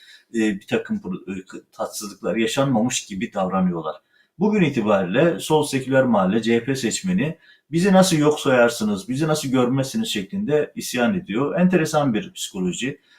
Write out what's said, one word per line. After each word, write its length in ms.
e, 60
bir 280
takım 300
pro-, 420
e, 60
k-, 120
tatsızlıklar 640
yaşanmamış 680
gibi 280
davranıyorlar. 640
Bugün 220
itibariyle 800
sol 240
seküler 400
mahalle, 380
C 140
H 80
P 120
seçmeni, 600
"Bizi 220
nasıl 240
yok 220
sayarsınız, 680
bizi 180
nasıl 220
görmezsiniz?" 600
şeklinde 680
isyan 380
ediyor. 460
Enteresan 540
bir 200
psikoloji. 680